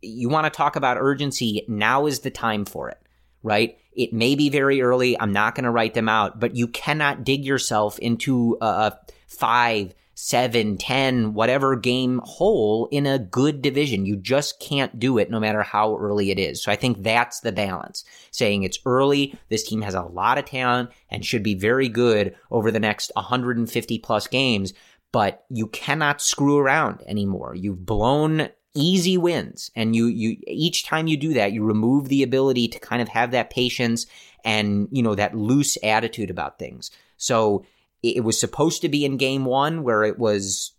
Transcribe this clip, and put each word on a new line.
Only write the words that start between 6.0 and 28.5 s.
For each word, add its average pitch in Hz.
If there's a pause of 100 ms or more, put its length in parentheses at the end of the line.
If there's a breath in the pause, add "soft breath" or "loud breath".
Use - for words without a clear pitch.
out, 110
but 117
you 120
cannot 147
dig 135
yourself 113
into 117
a, 113
a 104 (280 loud breath)
five, 113 (220)
seven, 117
ten, 127
whatever 131
game 127
hole 117
in 143
a 135
good 131
division. 131
You 104
just 123
can't 135
do 123
it 101
no 113
matter 107
how 107
early 101
it 95
is. 78
So 104
I 107
think 110
that's 113
the 117
balance. 95 (280 loud breath)
Saying 101
it's 92
early, 139 (120)
this 110
team 110
has 98
a 90
lot 92
of 139
talent 123 (180 soft breath)
and -
should 113
be 104
very 120
good 110 (160 loud breath)
over 113
the 110
next 104
hundred 123
and 117
fifty 113
plus 107
games, 117 (380 soft breath)
but 104
you 110
cannot 147
screw 143
around 143
anymore. 95
You've 92
blown 143 (260)